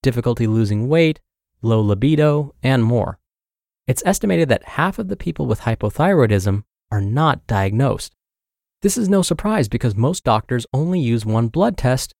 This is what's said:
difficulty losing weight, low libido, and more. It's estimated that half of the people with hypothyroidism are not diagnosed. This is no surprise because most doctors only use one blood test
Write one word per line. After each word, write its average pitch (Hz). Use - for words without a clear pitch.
difficulty 120
losing 107
weight, 160
low 113
libido, 147
and 127
more. 113
It's -
estimated 180
that -
half -
of 202
the 196
people 151
with 113
hypothyroidism 107
are 101
not 127
diagnosed. 110
This 202
is 202
no 196
surprise 175
because 107
most 135
doctors 117
only 170
use 117
one 113
blood 185
test 127